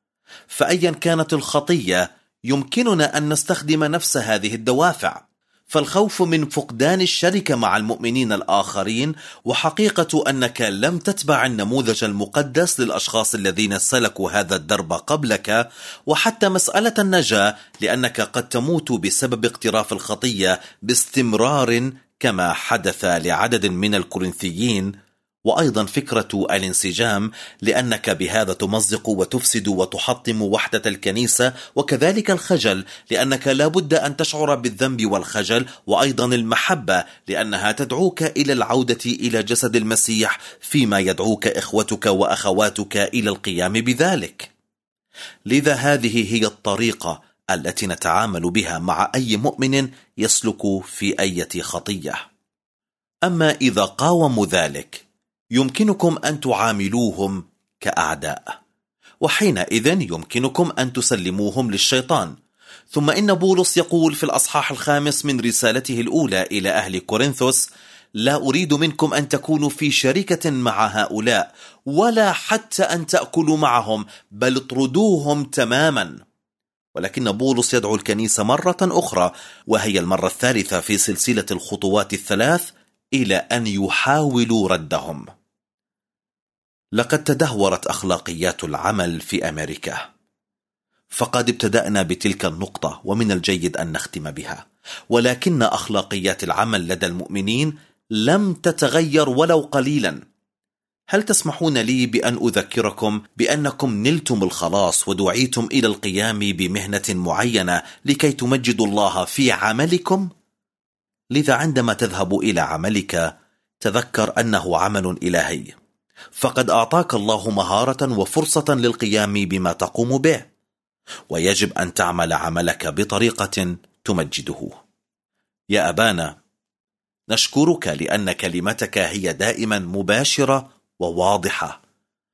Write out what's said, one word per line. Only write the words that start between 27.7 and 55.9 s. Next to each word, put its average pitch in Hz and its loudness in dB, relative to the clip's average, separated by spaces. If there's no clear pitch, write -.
بهذا 92 -2
تمزق 107 -2
وتفسد 104 0
وتحطم 104 -2
وحدة 104 0
الكنيسة، 113 0
وكذلك 151 2
الخجل 113 0
لأنك 131 0
لا 139 4
بد 160 0
أن 143 2
تشعر 151 0
بالذنب 120 -2
والخجل، 104 0
وأيضا 123 2
المحبة 117 0
لأنها 101 -2
تدعوك 143 -2
إلى 143 0
العودة 120 2
إلى 113 -2
جسد 113 0
المسيح، 110 0
فيما 107 2
يدعوك 98 0
إخوتك 104 -2
وأخواتك 101 0
إلى 104 0
القيام 92 -4
بذلك. 123 -2
لذا 143 4
هذه 117 2
هي 110 2
الطريقة 101 -2
التي 92 -2
نتعامل 87 0
بها 87 -2
مع 87 0
أي 120 0
مؤمن 135 0
يسلك 104 0
في - -4
أي 87 -4
خطية. 85 -6
أما 165 2
إذا 104 2
قاوموا 139 2
ذلك، 78 -4
يمكنكم 170 2